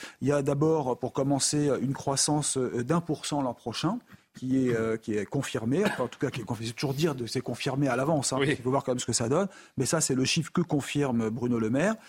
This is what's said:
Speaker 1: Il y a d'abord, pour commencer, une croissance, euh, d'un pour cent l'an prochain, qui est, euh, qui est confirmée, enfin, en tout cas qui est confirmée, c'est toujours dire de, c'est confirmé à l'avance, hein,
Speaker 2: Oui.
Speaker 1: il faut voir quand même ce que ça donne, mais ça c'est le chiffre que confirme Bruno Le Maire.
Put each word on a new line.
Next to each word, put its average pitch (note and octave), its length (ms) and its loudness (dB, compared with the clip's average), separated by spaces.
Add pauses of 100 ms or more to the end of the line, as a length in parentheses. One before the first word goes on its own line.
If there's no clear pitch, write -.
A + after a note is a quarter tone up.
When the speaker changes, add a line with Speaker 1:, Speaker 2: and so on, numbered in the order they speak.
(220)
Speaker 1:
Il B2 60 0
y C#3 40 4
a C#3+ 100 4
d'abord, C#3+ 560 2
pour A#2+ 160 -6
commencer, C#3+ 560 2 (100)
une C3+ 140 0
croissance, D3 640 0
euh, B2 260 0
d'un D#3 180 2
pour D#3+ 260 -4
cent C#3+ 160 -2
l'an B2 100 -2
prochain, D#3 460 -4 (380)
qui B2+ 300 0
est, A#2 80 2
euh, A2+ 220 0
qui A2 180 -4
est G2+ 100 0
confirmée, C3+ 580 -2
enfin, G3 200 0
en A#2+ 40 -2
tout - 120 -14
cas C#3 100 0
qui B2 120 -6
est - 20 -10
confirmée, A2+ 240 -6
c'est A2 80 -8
toujours C#3 180 -2
dire D3 220 0
de, B2 100 -6
c'est B2 160 -4
confirmé C3 460 -2
à B2 80 2
l'avance, C#3 380 0
hein, C3 60 0
Speaker 2:
Oui. C#3 100 2
Speaker 1:
il C3+ 80 0
faut B2 120 -2
voir C3 140 2
quand C3 80 -2
même B2 80 0
ce - 80 -6
que A#2+ 40 -2
ça A2+ 180 0
donne, F3+ 180 2 (300)
mais C3 100 0
ça E3+ 120 2
c'est C#3+ 140 0
le C3 120 2
chiffre D3 260 0
que F3 100 0
confirme C3 720 0
Bruno A#2+ 260 0
Le A2 140 2
Maire. F3 240 2 (140)